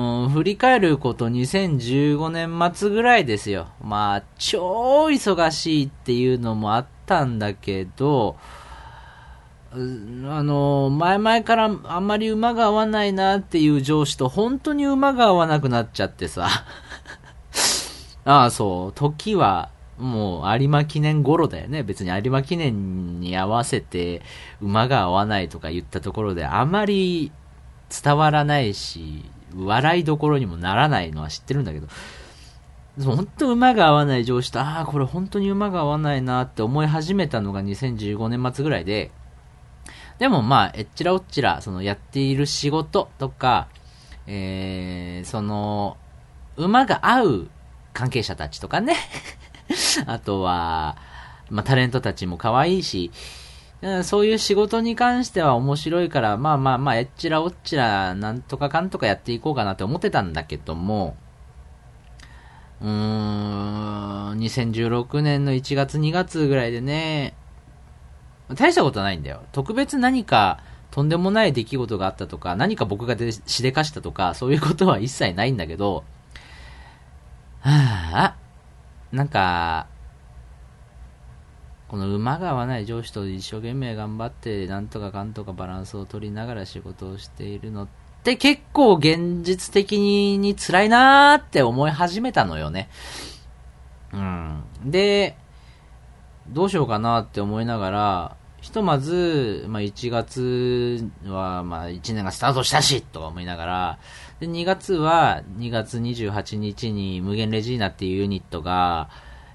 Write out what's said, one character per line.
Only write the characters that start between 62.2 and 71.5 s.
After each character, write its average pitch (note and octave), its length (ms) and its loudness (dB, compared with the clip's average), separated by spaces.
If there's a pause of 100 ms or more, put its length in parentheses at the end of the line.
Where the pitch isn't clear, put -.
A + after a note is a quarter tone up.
う G#2+ 60 -8
ー G#2 1500 -4
ん、 A2 40 -6
二 A2+ 100 -2
千 A#2 240 -2
十 A2+ 160 -2
六 A#2+ 340 -2
年 C#3+ 220 2
の C#3 80 0
一 C3 220 -2
月、 C#3 240 -2
二 D#3 140 2
月 E3+ 340 0
ぐ C3+ 100 4
ら B2 100 2
い A#2 60 -2
で A#2+ 80 -6
ね、 D3+ 540 -4 (1200)
大 D#4 180 6
し - 20 0
た F4 80 4
こ C#3 80 4
と G2+ 120 -4
な G2 100 0
い F2 60 -4
ん D2 40 -8
だ C2+ 80 -8
よ。 - 120 -12 (100)
特 C#3 220 -4
別 C#4 240 -2
何 B3+ 260 2
か G2+ 360 4 (300)
と C#3 120 -2
ん D3+ 60 2
で E3 80 2
も F#3 140 2
な A3 160 4
い D3+ 60 2